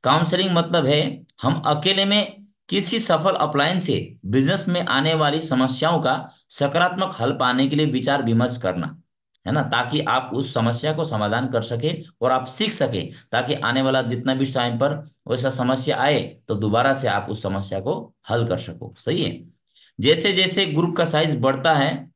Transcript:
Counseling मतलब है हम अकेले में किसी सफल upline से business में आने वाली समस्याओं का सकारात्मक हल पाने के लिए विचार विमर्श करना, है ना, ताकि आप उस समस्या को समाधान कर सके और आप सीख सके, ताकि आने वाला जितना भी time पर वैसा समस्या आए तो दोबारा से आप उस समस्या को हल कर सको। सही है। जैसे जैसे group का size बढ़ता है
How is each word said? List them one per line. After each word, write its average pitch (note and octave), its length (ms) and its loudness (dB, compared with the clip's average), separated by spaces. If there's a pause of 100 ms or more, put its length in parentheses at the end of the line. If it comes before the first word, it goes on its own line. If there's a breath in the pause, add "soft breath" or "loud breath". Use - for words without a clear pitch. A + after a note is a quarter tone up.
Counseling E3+ 460 2
मतलब E3+ 360 2
है D3 400 0 (160)
हम C3+ 240 0
अकेले F#3 380 2
में G3+ 380 0 (260)
किसी G3+ 300 0
सफल F3 320 2
upline D#3 500 0
से - 360 -2 (100)
business C3+ 420 2
में F3 180 0
आने D3 280 2
वाली D#3 260 2
समस्याओं C#3 600 0
का - 300 -2 (180 loud breath)
सकारात्मक F3 720 0
हल F3+ 120 0
पाने B2+ 360 2
के D3 80 0
लिए D3+ 100 2
विचार C3 360 0
विमर्श A#2 340 2
करना, F2+ 420 -4 (480)
है G#2+ 60 -2
ना, B2+ 100 0
ताकि B2 380 -2
आप C3 340 -2
उस C3+ 200 -4
समस्या A#2+ 380 0
को D3+ 120 -2
समाधान A2 440 -2
कर F#3+ 140 0
सके D3 400 -4 (180 loud breath)
और B2 100 2
आप C3 160 0
सीख A3 260 -2
सके, G#2+ 300 0 (300 loud breath)
ताकि B2+ 220 -2
आने C3 280 0
वाला C3 200 2
जितना B2 320 -2
भी C3 120 0
time A#2+ 300 -2
पर C#3+ 340 -2 (180)
वैसा B2 220 0
समस्या B2+ 500 0
आए C3+ 200 2 (280)
तो A2+ 60 -2
दोबारा A2 400 2
से C3 140 -2
आप G2+ 220 0
उस G#2+ 120 -6
समस्या G2 380 -4
को E3+ 340 -6 (160)
हल A#2 160 0
कर F2+ 120 -2
सको। - 400 -12
सही A#2 240 -2
है। D2+ 220 -6 (560 soft breath)
जैसे D#3+ 320 4
जैसे F#3 340 2
group E3 300 0
का E3+ 80 2
size D#3 360 0
बढ़ता C3+ 320 2
है C#3+ 440 0